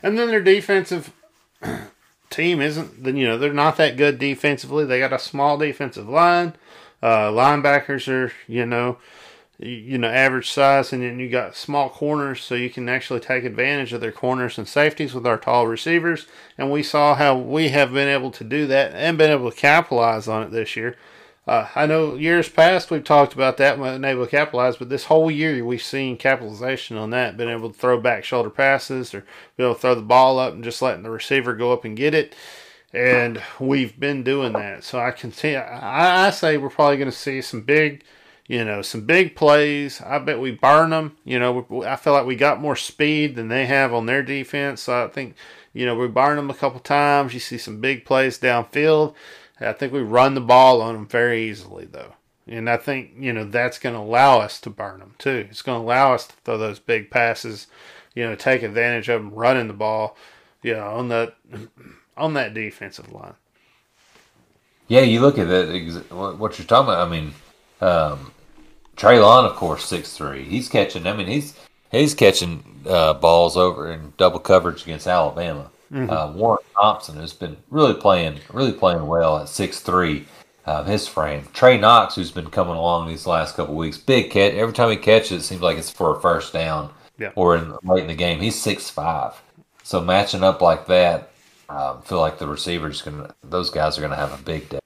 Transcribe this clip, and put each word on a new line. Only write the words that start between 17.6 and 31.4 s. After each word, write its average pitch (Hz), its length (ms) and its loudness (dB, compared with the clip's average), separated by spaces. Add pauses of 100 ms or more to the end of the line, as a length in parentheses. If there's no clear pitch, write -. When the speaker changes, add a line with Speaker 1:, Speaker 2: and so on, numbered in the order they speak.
Speaker 1:
have 135 240 2
been 139 140 0
able 131 240 -2
to - 140 -16
do 143 220 -4
that 135 260 2
and 156 240 -2
been 151 140 6
able 127 200 0
to - 60 -16
capitalize 120 720 2
on 110 140 -2
it 90 80 -10
this 110 260 -6
year. 120 180 -6 (500)
Uh, 110 300 0
I 147 120 2
know 156 280 0
years 165 320 0
past 170 420 2
we've 151 140 -4
talked 143 300 4
about 131 240 0
that, 139 200 4
been 131 280 -6
able 131 180 -2
to 120 80 -6
capitalize, 127 460 0
but 127 100 -12
this 131 180 -6
whole 160 240 4
year 147 360 -2
we've 120 180 -6
seen 135 320 -6
capitalization 123 800 -4
on 110 140 -8
that, 117 260 -4
been 117 140 -6
able 117 200 -8
to 104 80 -20
throw 123 220 2
back 110 240 -2
shoulder 120 260 -4
passes 135 640 -2
or 101 120 -12 (320)
be 127 80 -2
able 120 100 2
to - 60 -16
throw 127 120 2
the 117 80 -2
ball 131 380 4
up 127 140 -4
and 104 100 -14
just 117 180 -8
letting 104 220 -2
the 113 60 -14
receiver 123 440 -2